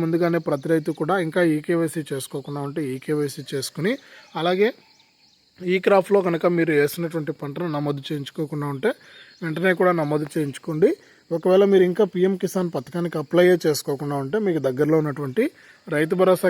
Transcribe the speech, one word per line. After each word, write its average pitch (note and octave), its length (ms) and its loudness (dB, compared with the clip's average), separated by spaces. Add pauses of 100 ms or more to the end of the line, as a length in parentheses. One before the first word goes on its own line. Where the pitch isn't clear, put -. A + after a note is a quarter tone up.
ముందుగానే E3 460 0
ప్రతి D3 260 -2
రైతు D#3+ 180 0 (100)
కూడా E3 140 0 (100)
ఇంకా E3 160 0 (140)
ఈకేవైసీ D#3+ 560 -2
చేసుకోకుండా C#3+ 560 -8
ఉంటే D#3 140 -6 (120)
ఈకేవైసీ D3 500 -4 (100)
చేసుకుని C#3+ 400 -4 (480)
అలాగే F#3 280 2 (1040)
ఈ - 100 4
క్రాప్లో G3 420 4
కనుక E3+ 200 0 (100)
మీరు E3 240 2
వేసినటువంటి D#3 580 -2
పంటను D3 380 -8
నమోదు D3 320 -2
చేయించుకోకుండా D3 680 -6
ఉంటే C3+ 160 -2 (540)
వెంటనే E3 340 0
కూడా F3+ 220 4
నమోదు D3+ 340 0
చేయించుకోండి. D#3 540 0 (480)
ఒకవేళ F#3 340 4
మీరు F#3+ 180 6
ఇంకా F3+ 240 0
పీఎం F#3+ 300 2
కిసాన్ F#3 320 -2
పథకానికి E3+ 480 -6
అప్లై E3+ 220 4 (200)
చేసుకోకుండా D3 580 -2
ఉంటే C3+ 220 -4
మీకు E3+ 220 0
దగ్గరలో D3 360 2
ఉన్నటువంటి C#3+ 420 -2 (500)
రైతు D#3 260 0
భరోసా F#3 300 4